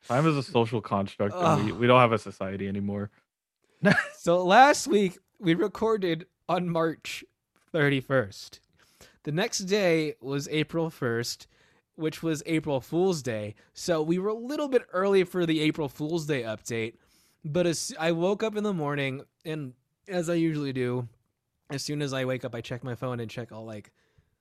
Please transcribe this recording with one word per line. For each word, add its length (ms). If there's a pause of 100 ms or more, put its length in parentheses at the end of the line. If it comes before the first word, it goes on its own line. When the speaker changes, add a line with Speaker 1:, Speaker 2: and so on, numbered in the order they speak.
Speaker 1:
Time 180
is 120
a 40
social 380
construct, 540
and 320
we, 60
Speaker 2:
Ugh. 80
Speaker 1:
we 60
don't 140
have 120
a 60
society 480
anymore. 440 (720)
<laughs> 80 (240)
Speaker 2:
So 260
last 440
week 320 (200)
we 140
recorded 720 (240)
on 220
March 540 (480)
thirty-first. 880 (640)
The 80
next 280
day 640
was 260
April 400
first, 580 (500)
which 260
was 240
April 340
Fool's 400
Day. 340 (200)
So 260
we 180
were 120
a 40
little 340
bit 140 (100)
early 320
for 200
the 160
April 300
Fool's 360
Day 180
update, 500 (500)
but 220
as 340
I 120
woke 300
up 140
in 80
the 80
morning, 500 (220)
and 300 (340)
as 220
I 40
usually 380
do, 340 (640)
as 120
soon 180
as 140
I 100
wake 220
up, 80
I 80
check 220
my 100
phone 260
and 100
check 220
all, 140
like, 260 (480)